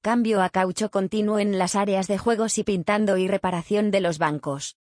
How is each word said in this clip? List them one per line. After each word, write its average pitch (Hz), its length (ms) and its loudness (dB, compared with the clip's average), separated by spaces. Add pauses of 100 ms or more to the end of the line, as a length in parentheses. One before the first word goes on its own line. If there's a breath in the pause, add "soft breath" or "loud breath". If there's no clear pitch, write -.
cambio 220 420 2
a 180 60 2
caucho 185 440 -2
continuo 208 480 0
en 202 180 0
las 180 160 0
áreas 196 320 0
de 196 120 -2
juegos 226 400 0
y 214 40 -2
pintando 202 560 2
y 185 80 2
reparación 190 640 0
de 196 100 2
los 170 180 0
bancos. 147 640 -4